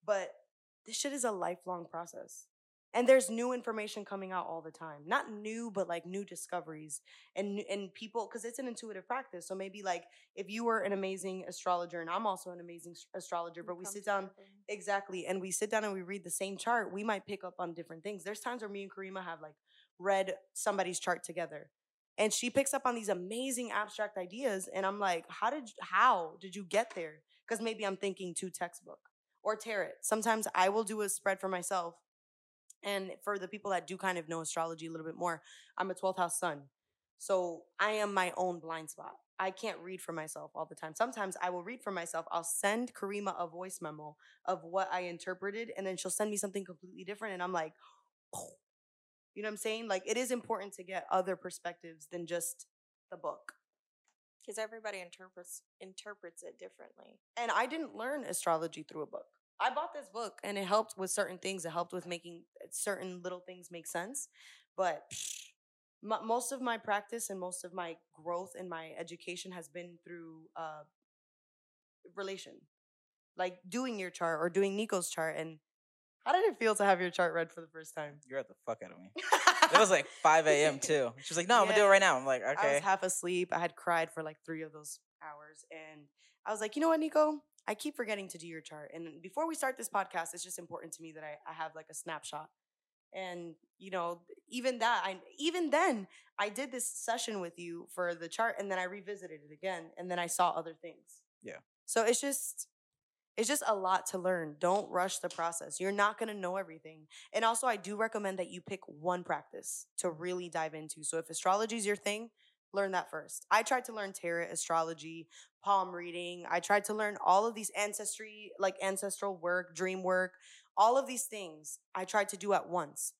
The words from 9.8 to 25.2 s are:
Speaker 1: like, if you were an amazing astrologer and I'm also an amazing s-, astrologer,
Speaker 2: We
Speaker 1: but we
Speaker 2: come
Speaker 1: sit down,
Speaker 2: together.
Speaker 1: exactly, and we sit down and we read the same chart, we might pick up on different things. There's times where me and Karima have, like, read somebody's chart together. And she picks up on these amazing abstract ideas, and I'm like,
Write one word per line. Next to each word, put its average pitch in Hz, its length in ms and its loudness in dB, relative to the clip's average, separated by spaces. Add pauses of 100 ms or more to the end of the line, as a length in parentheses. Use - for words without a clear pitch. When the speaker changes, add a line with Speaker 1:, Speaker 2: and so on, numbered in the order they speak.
Speaker 1:
like, 175 220 -2 (320)
if 185 140 -8
you 226 140 -2
were 233 160 4
an 202 120 2
amazing 190 560 -2
astrologer 175 540 0
and 160 80 -6
I'm 208 160 0
also 185 240 -2
an 175 100 -12
amazing 170 320 -14
s-, - 220 -18
astrologer, 170 480 -6
Speaker 2:
We - 60 -12
Speaker 1:
but 175 100 -6
we 185 80 -12
Speaker 2:
come 196 80 -8
Speaker 1:
sit 202 100 -10
down, 196 240 2
Speaker 2:
together. - 200 -20 (200)
Speaker 1:
exactly, 196 580 -2
and 185 140 0
we 185 100 -6
sit 208 200 -2
down 214 140 2
and 202 100 -2
we 185 80 -4
read 185 200 -8
the 175 60 -12
same 190 300 -4
chart, 233 340 2
we 202 100 -4
might 208 220 0
pick 196 200 -8
up 180 140 -8
on 175 140 -4
different 165 300 -12
things. 196 220 -8
There's 208 160 -6
times 240 200 -4
where 214 80 -8
me 202 140 -8
and 190 100 -12
Karima 190 320 -8
have, 165 160 -8
like, 156 160 -14 (420)
read 190 360 4 (180)
somebody's 190 480 0
chart 180 240 0
together. 160 460 -6 (480)
And 214 120 6
she 240 200 0
picks 269 240 4
up 269 100 0
on 247 100 2
these 220 140 -2
amazing 226 640 -2
abstract 208 460 -2
ideas, 190 500 -2
and 190 160 -2
I'm 196 160 0
like, 180 300 0